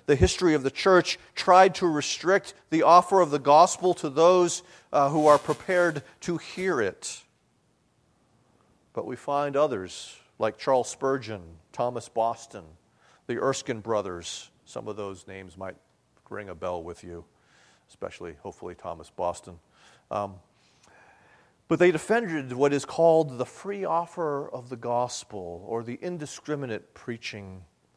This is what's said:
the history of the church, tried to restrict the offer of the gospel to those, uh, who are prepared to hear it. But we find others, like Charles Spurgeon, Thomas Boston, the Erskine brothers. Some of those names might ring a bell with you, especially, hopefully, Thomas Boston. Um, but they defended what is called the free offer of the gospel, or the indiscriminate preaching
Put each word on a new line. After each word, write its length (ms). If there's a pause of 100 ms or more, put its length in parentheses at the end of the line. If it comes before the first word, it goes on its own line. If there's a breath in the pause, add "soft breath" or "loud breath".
the 80
history 400
of 80
the 80
church, 480 (160 soft breath)
tried 400
to 140
restrict 640 (160 soft breath)
the 140
offer 360
of 120
the 80
gospel 540
to 140
those, 540 (300 loud breath)
uh, 180
who 160
are 100
prepared 680 (160 loud breath)
to 160
hear 440
it. 440 (1700)
But 140
we 100
find 400
others, 600 (220)
like 200
Charles 300
Spurgeon, 540 (300)
Thomas 360
Boston, 540 (640 soft breath)
the 160
Erskine 380
brothers. 680 (160)
Some 220
of 80
those 320
names 320
might 160 (540)
ring 200
a 60
bell 260
with 220
you, 220 (640 soft breath)
especially, 560
hopefully, 320
Thomas 340
Boston. 480 (540 soft breath)
Um, 220 (1300 soft breath)
but 140
they 100
defended 640
what 200
is 120
called 540
the 60
free 400
offer 640
of 200
the 80
gospel, 920
or 160
the 180
indiscriminate 920
preaching 680 (340)